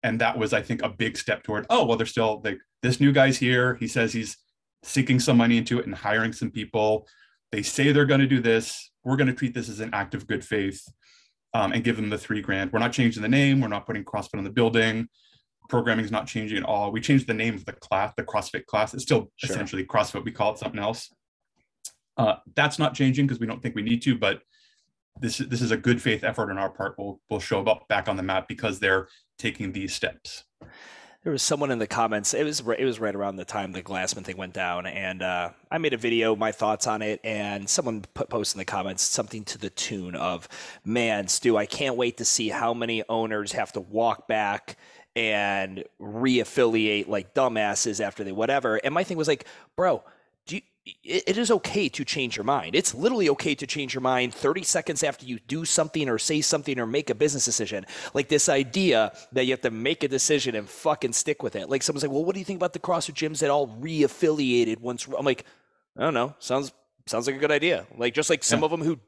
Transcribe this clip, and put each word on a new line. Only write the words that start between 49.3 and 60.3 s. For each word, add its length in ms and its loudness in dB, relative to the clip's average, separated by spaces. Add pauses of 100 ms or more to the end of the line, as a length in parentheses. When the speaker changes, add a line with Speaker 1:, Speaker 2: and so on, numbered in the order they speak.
Speaker 2:
"Bro, 280 2 (420)
do 100 -10
you, 60 -8 (420)
it, 240 -2
it 100 2
is 140 2
okay 380 2
to 160 -6
change 320 -4
your 80 -4
mind. 300 0
It's 200 2
literally 360 2
okay 240 0
to 120 -10
change 260 -6
your 80 -4
mind 320 2
thirty 300 0
seconds 400 0
after 220 -2
you 140 -8
do 260 -6
something 420 0
or 120 2
say 220 0
something 380 0
or 60 0
make 240 0
a 60 2
business 280 2
decision." 420 -2 (280)
Like, 160 0
this 200 4
idea 600 4 (220)
that 120 2
you 60 0
have 100 -2
to 100 0
make 320 -2
a 40 0
decision 480 2